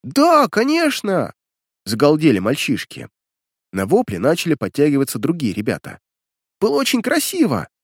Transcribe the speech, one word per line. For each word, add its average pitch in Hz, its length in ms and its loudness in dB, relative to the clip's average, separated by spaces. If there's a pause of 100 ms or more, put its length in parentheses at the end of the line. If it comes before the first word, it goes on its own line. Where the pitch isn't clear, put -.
«Да, 294 440 4
конечно!» — 247 880 -2 (500)
загалдели 143 540 2
мальчишки. 107 680 -4 (640)
На 98 140 -4
вопли 160 320 0
начали 151 380 0
подтягиваться 139 640 -2
другие 135 340 -2
ребята. 104 460 -6 (600)
«Было 233 160 2
очень 254 280 0
красиво! 262 680 0 (140)